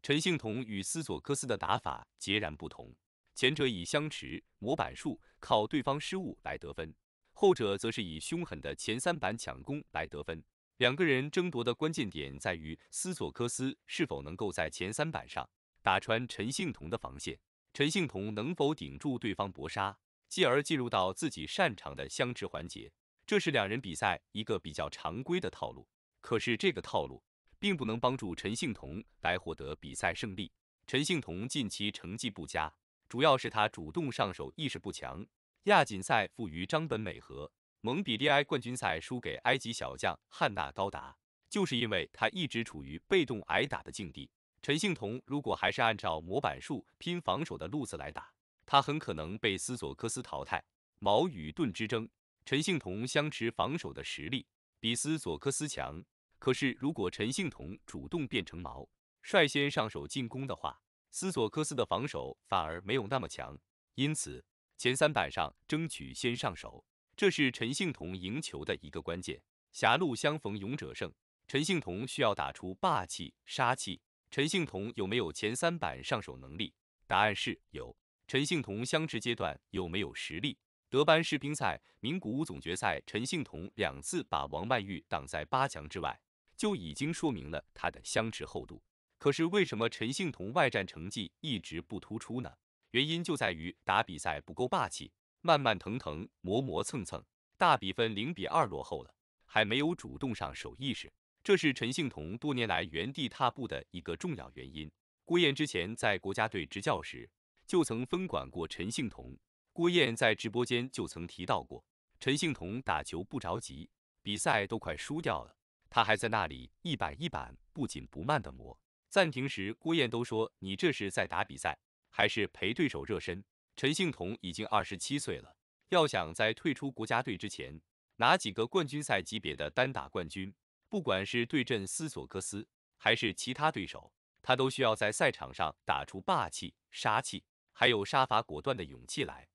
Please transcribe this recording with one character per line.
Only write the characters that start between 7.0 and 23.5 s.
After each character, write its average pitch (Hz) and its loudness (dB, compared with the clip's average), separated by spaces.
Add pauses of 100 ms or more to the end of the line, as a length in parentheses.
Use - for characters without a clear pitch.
后 190 8
者 101 2
则 113 0
是 117 -2
以 80 -6
凶 170 -4
狠 82 -8
的 71 -4
前 110 -2
三 170 0
板 110 0
抢 65 -8
攻 143 -6 (100)
来 80 -2
得 73 -8
分。 82 -6 (360)
两 127 4
个 180 2
人 139 4
争 180 2
夺 117 -2
的 117 2
关 156 0
键 135 -2
点 69 -8
在 92 -2
于 80 -8 (120)
斯 185 -4
索 78 -4
科 120 -2
斯 131 -2 (100)
是 - -2
否 71 -4
能 78 -8
够 101 -2
在 80 0
前 92 -4
三 151 -2
板 - -6
上 - -6 (340)
打 95 4
穿 117 0
陈 110 -4
幸 170 -2
同 76 -8
的 - -2
防 65 -10
线， - -8 (340)
陈 143 2
幸 175 2
同 104 -4
能 127 -2
否 143 4
顶 71 -8
住 131 -2
对 104 0
方 98 -2
搏 76 -8
杀， 101 0 (320)
继 180 4
而 139 6
进 156 2
入 120 0
到 95 4
自 151 0
己 76 -8
擅 151 2
长 69 -10
的 69 -6
相 123 0
持 98 -6
环 87 -6
节。 110 -12 (340)
这 208 4
是 170 2